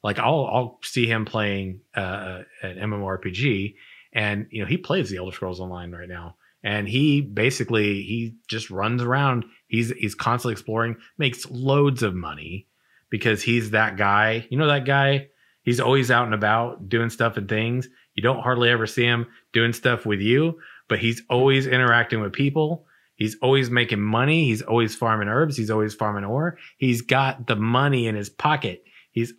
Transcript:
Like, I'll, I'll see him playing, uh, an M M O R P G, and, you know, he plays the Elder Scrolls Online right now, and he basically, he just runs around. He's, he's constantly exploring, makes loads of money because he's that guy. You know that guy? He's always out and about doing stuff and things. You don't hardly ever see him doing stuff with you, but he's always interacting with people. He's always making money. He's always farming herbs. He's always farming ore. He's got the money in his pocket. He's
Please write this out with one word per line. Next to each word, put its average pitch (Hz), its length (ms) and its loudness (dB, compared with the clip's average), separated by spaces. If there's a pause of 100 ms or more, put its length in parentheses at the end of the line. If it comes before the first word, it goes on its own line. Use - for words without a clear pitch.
Like, 104 160 -2
I'll, 131 260 2
I'll 117 380 -2
see 120 240 0
him 113 180 0
playing, 98 560 -4 (140)
uh, 92 480 -6 (180)
an 92 160 -10
M 107 160 -6
M 101 100 -6
O - 20 -6
R 95 120 -4
P 92 140 -8
G, 104 440 -2 (380)
and, 104 360 -2
you 110 120 -8
know, 92 60 -6
he 170 100 0
plays 170 320 -2
the 95 80 -8
Elder 92 180 -8
Scrolls 92 240 -8
Online 90 320 -12
right 87 160 -16
now, 87 300 -14 (260)
and 104 240 -4
he 143 320 2
basically, 107 840 0
he 113 320 -6 (120)
just 110 220 -8
runs 110 320 -2
around. 127 420 2 (240)
He's, 113 240 0
he's 104 240 -4
constantly 120 380 -2
exploring, 113 420 -4 (220)
makes 135 340 -2
loads 135 500 2
of 101 140 0
money 80 500 -10 (440)
because 110 320 0
he's 117 300 0
that 107 260 2
guy. 107 520 2
You 123 80 -2
know 156 100 2
that 143 180 0
guy? 139 420 2 (360)
He's 120 180 2
always 131 300 4
out 120 140 4
and 110 80 -2
about 110 540 0
doing 117 220 0
stuff 113 260 -2
and 101 140 -6
things. 117 400 -2 (240)
You - 100 -4
don't 127 180 2
hardly 120 280 4
ever 113 180 2
see 120 160 0
him 117 240 2 (260)
doing 117 200 4
stuff 123 320 0
with 104 160 0
you, 147 380 2 (280)
but 110 120 0
he's 117 300 0
always 135 380 4
interacting 120 540 2
with 101 100 -4
people. 151 540 0 (300)
He's 107 260 -2
always 131 280 2
making 117 320 2
money. 131 440 2
He's 110 160 0
always 113 340 0
farming 110 340 0
herbs. 139 260 0
He's 110 160 -2
always 107 240 0
farming 104 300 -4
ore. 151 320 -4 (200)
He's 120 240 0
got 131 460 0
the 117 80 0
money 120 520 2
in 110 80 -2
his 104 140 -6
pocket. 139 540 -4 (280)
He's 117 280 -2